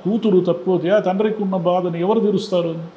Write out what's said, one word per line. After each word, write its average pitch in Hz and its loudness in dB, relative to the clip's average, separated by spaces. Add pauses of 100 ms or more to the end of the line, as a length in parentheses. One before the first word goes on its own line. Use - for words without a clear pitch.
కూతురు 202 2
తప్పిపోతే 170 0
ఆ 208 4
తండ్రికి 208 0
ఉన్న 190 -2
బాధను 175 0
ఎవరు 202 0
తీరుస్తారు? 180 0 (220)